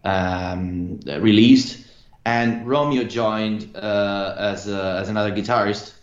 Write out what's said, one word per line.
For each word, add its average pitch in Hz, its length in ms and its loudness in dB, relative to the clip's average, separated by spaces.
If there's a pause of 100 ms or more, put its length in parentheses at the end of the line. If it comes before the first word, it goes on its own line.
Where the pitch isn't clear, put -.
um, 90 960 -4 (180)
released, 113 640 6 (400)
and 117 440 0
Romeo 143 340 0
joined, 107 760 -4
uh, 101 640 -2
as 101 300 -4
a, 95 320 -4
as 98 80 -6
another 107 240 -2
guitarist 104 600 -2 (100)